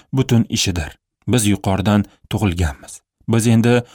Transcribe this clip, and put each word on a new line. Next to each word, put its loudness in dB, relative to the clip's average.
butun 2
ishidir." -4
Biz 0
yuqoridan 0
tug'ilganmiz. -4
Biz 0
endi 4